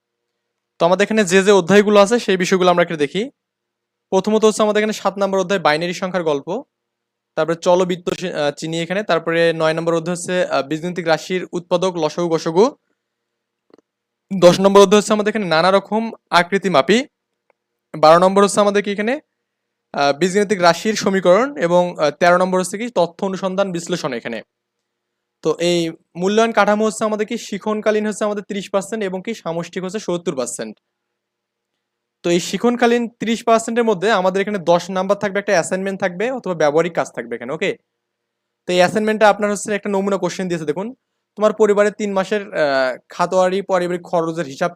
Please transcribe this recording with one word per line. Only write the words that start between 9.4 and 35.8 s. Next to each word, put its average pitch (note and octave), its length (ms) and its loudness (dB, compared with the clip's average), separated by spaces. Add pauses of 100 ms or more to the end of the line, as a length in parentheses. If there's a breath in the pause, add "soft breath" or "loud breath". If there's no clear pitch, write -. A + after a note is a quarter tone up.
নয় D#3+ 220 0
নম্বর E3 200 -2
অধ্যায় E3+ 220 -4
হচ্ছে, F3+ 300 -4
আহ, C#3+ 160 -2
বীজগণিতিক D#3+ 440 -6
রাশির E3+ 460 -2
উৎপাদক, F3+ 440 -2
লসাগু, E3 320 -2
গসাগু। E3 360 2 (1700)
দশ F3 220 6
নম্বর G3 220 6
অধ্যায় G3+ 180 6
হচ্ছে G#3 120 -2
আমাদের G#3+ 200 0
এখানে G#3+ 140 -4
নানা E3 240 2
রকম G#3 400 -2 (200)
আকৃতি F3 380 2
মাপি। E3+ 300 4 (1000)
বারো D#3 220 8
নম্বর F#3+ 260 4
হচ্ছে G3+ 160 0
আমাদের G3+ 220 2
কি G3+ 100 -6
এখানে, G#3+ 280 -4 (720)
আহ, C#3+ 180 2
বীজগণিতিক F#3 480 0
রাশির F3 340 2
সমীকরণ G3 640 2
এবং, F3 260 2 (160)
আহ, D3+ 120 2
তেরো F3 280 4
নম্বর F#3 220 0
হচ্ছে F#3 180 -6
কি A#3 160 -6
তথ্য F3 320 -2
অনুসন্ধান F#3+ 460 -4
বিশ্লেষণ E3 400 -6
এখানে। A#2 300 -10 (1000)
তো D#3 60 0 (100)
এই F3 180 0 (380)
মূল্যায়ন G#3+ 360 0
কাঠামো G#3 340 2
হচ্ছে G#3+ 180 -4
আমাদের G#3+ 220 -2
কি A#3 120 -6
শিখনকালীন G#3+ 680 -4
হচ্ছে G#3+ 180 -4
আমাদের G#3 240 -4
ত্রিশ G3 220 -8
পার্সেন্ট G3+ 340 -4
এবং F#3 180 -8
কি A3+ 120 -8
সামষ্টিক E3+ 500 -8
হচ্ছে F#3 140 -8
সত্তর F3 380 -6
পার্সেন্ট। A#2 380 -8 (1500)
তো F3 80 -2
এই F3 100 2
শিখনকালীন A#3+ 680 0
ত্রিশ A3+ 360 -6
পার্সেন্টের A#3 400 0
মধ্যে G3+ 260 0
আমাদের F#3+ 320 0
এখানে G#3 160 -4
দশ E3+ 320 0
নাম্বার F#3+ 280 -2
থাকবে, G3+ 200 -4
একটা G3+ 140 -2
অ্যাসাইনমেন্ট F#3+ 480 -2